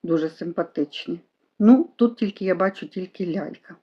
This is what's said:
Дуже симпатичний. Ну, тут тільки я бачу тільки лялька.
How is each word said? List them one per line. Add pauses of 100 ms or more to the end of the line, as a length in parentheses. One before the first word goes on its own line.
Дуже
симпатичний. (380)
Ну,
тут
тільки
я
бачу
тільки
лялька.